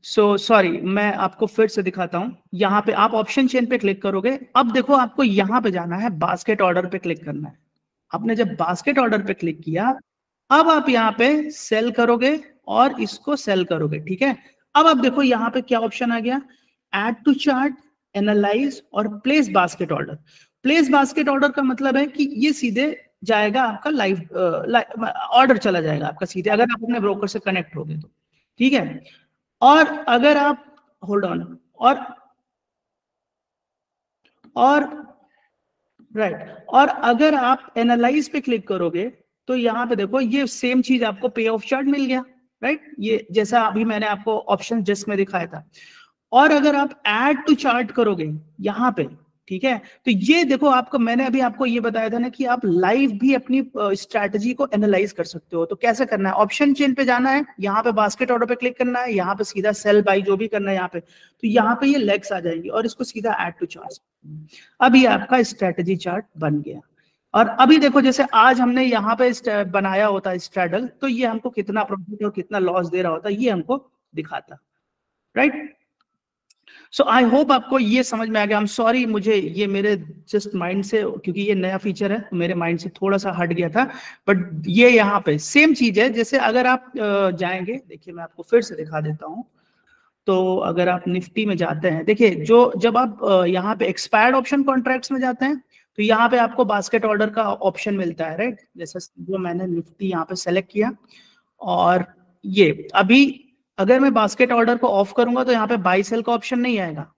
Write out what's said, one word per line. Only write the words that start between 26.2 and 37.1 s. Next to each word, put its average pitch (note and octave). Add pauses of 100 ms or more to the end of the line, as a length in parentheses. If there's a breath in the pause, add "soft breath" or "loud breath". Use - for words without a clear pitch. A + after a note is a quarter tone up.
सीधे, F#3
अगर G#3+
आप A#3
अपने A#3+
broker G3+
से G3+
connect F#3
होगे D#3
तो। - (460)
ठीक C4
है, - (580 soft breath)
और D4
अगर C4
आप, C#4+ (340)
hold G3+
on, E3+ (340)
और, C4+ (2500)
और C#4+ (1120)
right, -
और C#4
अगर C#4+